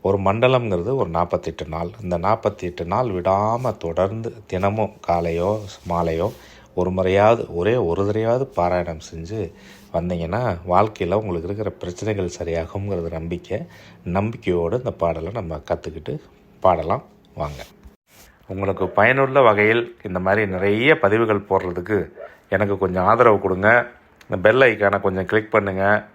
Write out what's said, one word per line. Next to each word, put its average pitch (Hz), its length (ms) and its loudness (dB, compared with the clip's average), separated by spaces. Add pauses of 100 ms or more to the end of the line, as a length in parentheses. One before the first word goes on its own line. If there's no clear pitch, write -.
ஒரு 98 160 0
மண்டலம்ங்கிறது 113 760 2
ஒரு 101 140 -2
நாற்பத்தெட்டு 85 560 -4
நாள். 82 240 -6 (120)
இந்த 87 160 -4
நாற்பத்தெட்டு 92 680 -2
நாள் 117 220 -2
விடாம 104 680 -2
தொடர்ந்து 98 560 -4 (120)
தினமும் 101 460 -2 (160)
காலையோ 85 520 0 (300)
மாலையோ 85 420 0 (440)
ஒரு 90 160 0
முறையாவது, 95 640 2
ஒரே 98 200 0
ஒரு 92 280 0
தடவையாவது 113 520 0
பாராயணம் 87 440 -2 (140)
செஞ்சு 87 380 -8 (420)
வந்தீங்கன்னா 87 640 -2 (120)
வாழ்க்கையில 95 440 2
உங்களுக்கு 95 300 -2
இருக்கிற 101 260 -6
பிரச்சனைகள் 92 600 -6 (100)
சரியாகுங்கிறது 85 720 -6
நம்பிக்கை. 85 560 -8 (360)
நம்பிக்கையோடு 90 760 -2
இந்த - 140 -4
பாடலை 85 420 -4
நம்ம 82 280 -8 (100)
கத்துக்கிட்டு 80 480 -8 (400)
பாடலாம் 95 440 2 (320)
வாங்க. - 280 -10 (840)
உங்களுக்கு 95 400 -2
பயனுள்ள 131 540 4
வகையில் 110 600 4
இந்த 90 160 -4
மாதிரி 101 280 2
நிறைய 104 520 2
பதிவுகள் 107 500 2
போடுறதுக்கு 92 640 -2 (380)
எனக்கு 101 280 0
கொஞ்சம் 92 280 0
ஆதரவு 110 340 6
கொடுங்க. 98 480 2 (420)
இந்த 92 200 2
பெல் 127 120 6
ஐகானை 101 400 4
கொஞ்சம் 95 240 -2
கிளிக் 110 260 0
பண்ணுங்க. 101 640 2